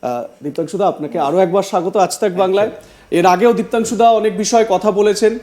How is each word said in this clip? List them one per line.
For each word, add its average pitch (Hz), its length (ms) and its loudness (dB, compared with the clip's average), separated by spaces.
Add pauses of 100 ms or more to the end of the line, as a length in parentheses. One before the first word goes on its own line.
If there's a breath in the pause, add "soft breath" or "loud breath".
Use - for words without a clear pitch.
আহ, 120 220 -6 (180)
দীপ্তাংশু 156 360 -6
দা, 196 80 2
আপনাকে 151 320 -4
আরও 151 200 0
একবার 190 240 2
স্বাগত 185 340 -4
আজ 185 220 0
তাক 208 140 -2
বাংলায়। 190 380 0 (400 loud breath)
এর 175 160 2
আগেও 190 260 4
দীপ্তাংশু 226 440 -2
দা 233 140 6
অনেক 214 260 0
বিষয়ে 220 320 2
কথা 190 220 0
বলেছেন 208 520 2